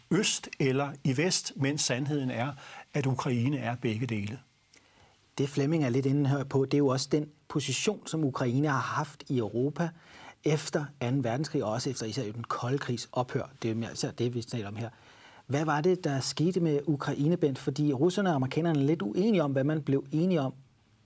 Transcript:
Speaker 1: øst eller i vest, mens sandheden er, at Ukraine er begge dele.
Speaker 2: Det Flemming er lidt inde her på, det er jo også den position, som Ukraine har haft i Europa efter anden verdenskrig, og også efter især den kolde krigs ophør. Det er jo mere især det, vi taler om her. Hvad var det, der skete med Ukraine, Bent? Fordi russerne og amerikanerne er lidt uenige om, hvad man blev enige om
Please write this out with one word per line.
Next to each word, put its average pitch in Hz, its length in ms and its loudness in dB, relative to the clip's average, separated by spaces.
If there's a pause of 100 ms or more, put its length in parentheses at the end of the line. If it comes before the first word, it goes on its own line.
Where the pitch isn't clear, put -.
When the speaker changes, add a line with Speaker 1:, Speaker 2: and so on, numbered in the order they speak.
(120)
Speaker 1:
øst - 380 0 (100)
eller 139 300 2 (140)
i 131 140 2
vest, 175 380 0
mens 143 260 0
sandheden 135 500 0
er, 143 200 -2 (420)
at 143 120 0
Ukraine 131 520 0
er 117 240 -2
begge 110 240 0
dele. 107 340 -4 (960)
Speaker 2:
Det 135 120 0
Flemming 147 340 2
er 127 60 2
lidt 131 160 2
inde 139 240 4
her 139 140 2
på, 135 220 2
det 135 80 -2
er 143 40 6
jo 143 100 6
også 131 240 0
den 151 180 0 (180)
position, 147 600 -2
som 160 160 -2
Ukraine 135 440 2
har 135 120 2
haft 123 500 -6
i 139 80 0
Europa 123 520 0 (540)
efter 151 420 0 (140)
anden 127 240 0
verdenskrig, 127 400 -2
og 104 80 0
også 127 180 -2
efter 117 160 -6
især 110 260 -4
den 117 120 -8
kolde 131 340 -2
krigs 123 340 -4
ophør. - 380 -2 (120)
Det 117 80 -2
er 110 40 0
jo 110 60 -2
mere 113 140 -6
især - 180 -4
det, 120 220 -2
vi 120 80 -4
taler 113 260 -6
om 104 80 -10
her. 113 140 -6 (640)
Hvad 147 140 0
var 147 160 2
det, 180 220 2
der 139 160 0
skete 180 400 0
med 156 260 2
Ukraine, 147 520 2
Bent? 139 220 2
Fordi 147 340 0
russerne 180 360 2
og 160 60 2
amerikanerne 151 440 2
er 139 40 4
lidt 151 180 2
uenige 175 420 2
om, 143 80 0
hvad 135 120 2
man 151 180 0
blev 139 300 0
enige 160 300 2
om 131 120 -2 (520)